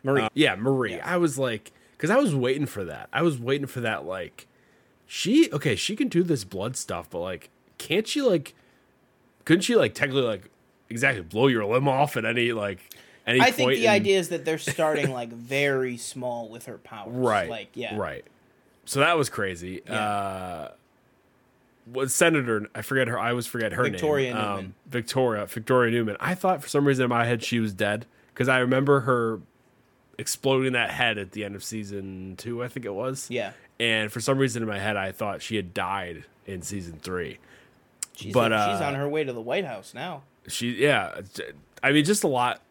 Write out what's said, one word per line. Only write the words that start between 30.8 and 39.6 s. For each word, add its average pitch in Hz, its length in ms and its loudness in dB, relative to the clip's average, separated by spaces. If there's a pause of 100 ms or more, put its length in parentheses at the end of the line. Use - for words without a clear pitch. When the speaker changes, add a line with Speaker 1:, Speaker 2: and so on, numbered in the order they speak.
Speaker 2:
head 117 280 0
at 95 140 -8
the 104 120 -6
end 101 100 -8
of 98 80 -12
season 98 760 -10
two, 120 240 -8
I 123 60 -6
think 120 180 -10
it 101 80 -6
was. 131 360 -6
Speaker 1:
Yeah. 113 220 -4 (260)
Speaker 2:
And 110 320 2
for 123 100 -6
some 135 180 2
reason 120 240 0
in 110 60 -4
my 101 100 -4
head, 104 180 -2
I 95 160 -4
thought 98 300 -6
she 110 140 -4
had 92 180 -4
died 90 500 -4 (220)
in 92 160 -10
season 85 400 -10
three. 90 360 -6 (800)
Speaker 1:
She's - 160 -12
Speaker 2:
But, 113 200 4
Speaker 1:
a-, 104 200 2
she's 98 80 -2
Speaker 2:
uh, - 60 -2
Speaker 1:
on 143 80 -4
her 139 140 -4
way 151 160 -2
to 131 80 -6
the 117 100 -8
White 156 240 -2